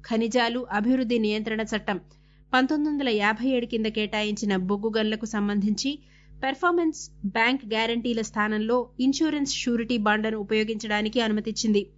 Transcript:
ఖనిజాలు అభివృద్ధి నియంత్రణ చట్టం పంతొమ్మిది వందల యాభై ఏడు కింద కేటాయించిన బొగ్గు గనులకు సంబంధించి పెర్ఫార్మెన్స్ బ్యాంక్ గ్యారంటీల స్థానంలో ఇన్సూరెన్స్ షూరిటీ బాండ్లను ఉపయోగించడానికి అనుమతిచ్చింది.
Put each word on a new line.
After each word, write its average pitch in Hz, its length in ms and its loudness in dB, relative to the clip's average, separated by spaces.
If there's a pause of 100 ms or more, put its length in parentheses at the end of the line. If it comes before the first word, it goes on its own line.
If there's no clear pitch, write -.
ఖనిజాలు 233 680 0
అభివృద్ధి 240 460 2
నియంత్రణ 220 440 0
చట్టం 208 360 -4 (540)
పంతొమ్మిది 294 380 2
వందల 277 240 0
యాభై 214 340 0
ఏడు 247 180 2
కింద 220 200 -2
కేటాయించిన 214 760 -2
బొగ్గు 202 280 -2
గనులకు 220 360 0
సంబంధించి 208 680 0 (400)
పెర్ఫార్మెన్స్ 320 680 0 (280)
బ్యాంక్ 233 400 2
గ్యారంటీల 226 560 0
స్థానంలో 214 680 0 (100)
ఇన్సూరెన్స్ 277 540 2
షూరిటీ 240 420 0
బాండ్లను 214 420 0
ఉపయోగించడానికి 214 840 -2
అనుమతిచ్చింది. 214 600 0 (160)